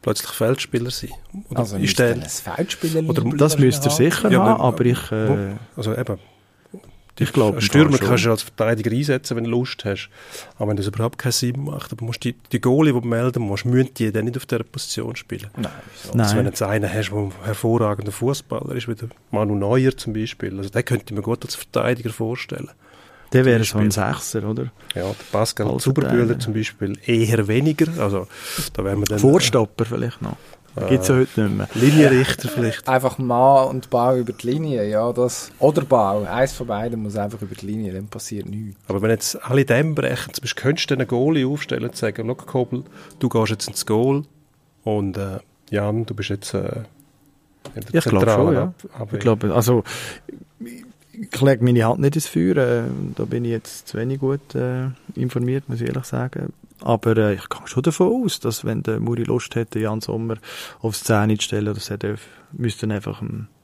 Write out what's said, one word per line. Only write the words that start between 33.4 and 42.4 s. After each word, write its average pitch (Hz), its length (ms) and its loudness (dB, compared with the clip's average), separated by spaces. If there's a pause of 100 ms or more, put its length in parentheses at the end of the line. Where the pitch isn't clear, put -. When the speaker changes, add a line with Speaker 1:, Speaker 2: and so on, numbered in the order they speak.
Speaker 2:
und 131 200 -8
Ball 127 300 4
über 117 140 -2
die - 140 -6
Linie, 135 420 0
ja, 113 240 0
das, 123 360 -2 (100)
oder 147 260 4
Ball. 104 420 4
Eins 123 240 0
von 123 160 -10
beiden 113 340 -4
muss 104 140 -6
einfach 104 260 -4
über 98 140 -10
die 98 120 -12
Linie, 104 260 -4
dann 98 140 -8
passiert 101 420 -10
nichts. 104 260 -10 (140)
Speaker 1:
Aber 95 120 -2
wenn 110 100 2
jetzt - 340 -2
alle 127 180 2
dem 147 320 2
brechen, 127 380 -4
zum - 80 -8
Beispiel - 220 -8
könntest 143 280 0
du 135 40 2
einen 127 120 -2
Goalie 131 400 2
aufstellen 139 380 -4
und 120 100 -8
sagen, 107 320 -4
«Schau, 127 80 -4
Kobel, 127 480 -4 (360)